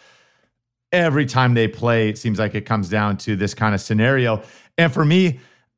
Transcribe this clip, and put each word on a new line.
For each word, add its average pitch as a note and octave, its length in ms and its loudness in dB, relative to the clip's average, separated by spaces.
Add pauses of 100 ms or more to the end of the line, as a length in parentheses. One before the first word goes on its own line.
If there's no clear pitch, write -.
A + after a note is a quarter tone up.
(920)
every D#3 360 2
time B2+ 280 2
they A2+ 140 2
play, A#2 400 0
it G#2+ 100 -6
seems G#2+ 200 -4
like G#2 160 -4
it G#2 80 -6
comes G2+ 260 -2
down G#2 300 -2
to G#2+ 180 -4
this G2 160 -2
kind G#2+ 220 0
of F#2+ 60 -2
scenario. A2+ 640 0 (360)
And E3+ 140 2
for D#3+ 120 0
me, E3 360 2 (380)